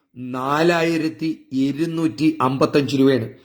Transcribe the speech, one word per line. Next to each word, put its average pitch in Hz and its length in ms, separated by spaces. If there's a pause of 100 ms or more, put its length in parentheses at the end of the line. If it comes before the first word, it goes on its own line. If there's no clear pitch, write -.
(180)
നാലായിരത്തി 156 1300
ഇരുന്നൂറ്റി 156 920
അമ്പത്തഞ്ച് 135 580
രൂപയാണ്. 131 300 (160)